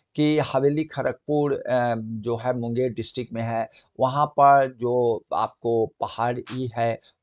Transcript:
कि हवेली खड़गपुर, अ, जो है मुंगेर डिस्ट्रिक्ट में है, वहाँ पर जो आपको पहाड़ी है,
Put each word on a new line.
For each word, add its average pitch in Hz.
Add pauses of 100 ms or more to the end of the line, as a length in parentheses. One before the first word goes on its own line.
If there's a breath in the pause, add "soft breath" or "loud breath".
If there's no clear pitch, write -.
(160 soft breath)
कि 151
हवेली 143
खड़गपुर, 143
अ, 120
जो 113
है 127
मुंगेर 117
डिस्ट्रिक्ट 113
में 113
है, 113 (300 soft breath)
वहाँ 135
पर 139
जो 120 (100)
आपको 110
पहाड़ी 120
है, 117 (220 soft breath)